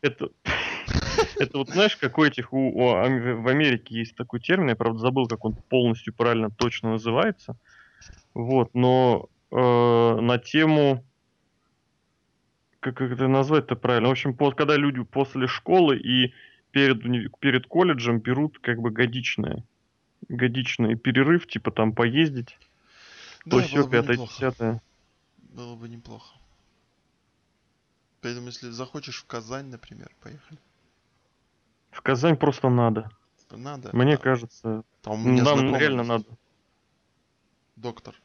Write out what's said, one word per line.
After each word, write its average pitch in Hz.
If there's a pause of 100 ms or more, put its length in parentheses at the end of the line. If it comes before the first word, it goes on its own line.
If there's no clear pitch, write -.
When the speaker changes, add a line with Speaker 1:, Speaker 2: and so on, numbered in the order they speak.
Speaker 1:
Это, - (140)
<laughs> -
это 143
вот 135
знаешь, 196
как 139
у 156
этих, 139
у, 135 (220)
у 123
ам-, 120
в 113
Америке 131
есть 113
такой 123
термин, 170
я, 113
правда, 113
забыл, 127
как 113
он 110
полностью 117
правильно 113
точно 117
называется. 120 (800)
Вот, 120
но, 127 (220)
э, - (680)
на 120
тему, 147 (1800)
как, 127
как 131
это 131
назвать-то 135
правильно? 120
В -
общем, 131
по-, 143
когда 147
люди 139
после 135
школы 160
и 127 (340)
перед 131
уни-, 120 (100)
перед 127
колледжем 127
берут 127
как 117
бы 117
годичное, 120 (680)
годичный 120
перерыв, 135
типа -
там 110
поездить, 123 (880)
Speaker 2:
Да, 123
Speaker 1:
то 127
се, 135
Speaker 2:
было 131
бы 127
Speaker 1:
пятое, 120
Speaker 2:
неплохо. 120
Speaker 1:
десятое. 117 (560)
Speaker 2:
Было 120
бы 117
неплохо. 113 (1900)
Поэтому, 123
если 120
захочешь 127
в -
Казань, 123
например, - (120)
поехали. 151 (1300)
Speaker 1:
В -
Казань 139
просто 139
надо. 113 (420)
Speaker 2:
Надо? 131
Speaker 1:
Мне 131
Speaker 2:
Да. -
Speaker 1:
кажется, 117 (200)
Speaker 2:
Там 107
у 107 (120)
меня 127
Speaker 1:
нам 143
Speaker 2:
знакомый 135
Speaker 1:
реально 139
Speaker 2:
есть. 120
Speaker 1:
надо. 113 (1500)
Speaker 2:
Доктор. 113